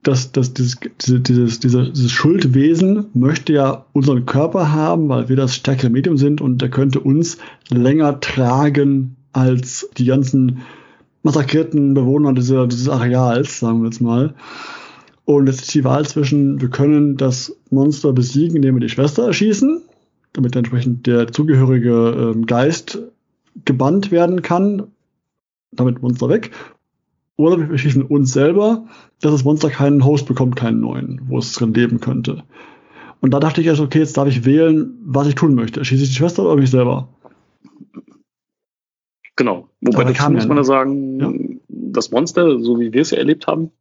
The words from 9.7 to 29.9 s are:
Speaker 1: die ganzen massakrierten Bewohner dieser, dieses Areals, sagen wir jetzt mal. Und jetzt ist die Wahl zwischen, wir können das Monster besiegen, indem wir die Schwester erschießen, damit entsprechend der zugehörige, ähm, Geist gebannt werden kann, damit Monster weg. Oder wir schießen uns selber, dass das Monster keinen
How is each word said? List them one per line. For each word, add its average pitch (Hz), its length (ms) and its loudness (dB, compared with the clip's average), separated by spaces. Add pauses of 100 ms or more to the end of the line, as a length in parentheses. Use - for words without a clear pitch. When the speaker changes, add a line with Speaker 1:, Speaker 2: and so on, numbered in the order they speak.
Speaker 1:
die 127 60 0
ganzen 127 580 0 (600)
massakrierten 147 720 0
Bewohner 135 380 2
dieser, 127 360 0
dieses 123 200 -4
Areals, 127 680 0
sagen 113 240 0
wir 113 40 -2
jetzt 113 140 -6
mal. 123 340 0 (880)
Und 143 240 4
jetzt 131 140 -4
ist - 120 -8
die 139 100 2
Wahl 135 220 2
zwischen, 143 540 0
wir 127 100 -2
können 143 460 2
das 127 400 -4 (140)
Monster 143 420 2
besiegen, 139 440 0
indem 135 200 2
wir 120 40 0
die 120 80 -2
Schwester 147 380 0
erschießen, 220 560 0 (520)
damit 123 200 -2
entsprechend 123 540 -2
der 120 200 2
zugehörige, 120 1040 2
ähm, 110 120 -2
Geist 131 540 -2 (640)
gebannt 151 440 0
werden 175 300 0
kann, 196 440 -2 (880)
damit 127 300 -2
Monster 123 280 -2
weg. 220 200 0 (840)
Oder 160 340 2
wir 143 80 -2
schießen 135 240 0
uns 135 300 0
selber, 208 540 2 (340)
dass 151 100 2
das 139 140 2
Monster 151 260 2
keinen 143 360 2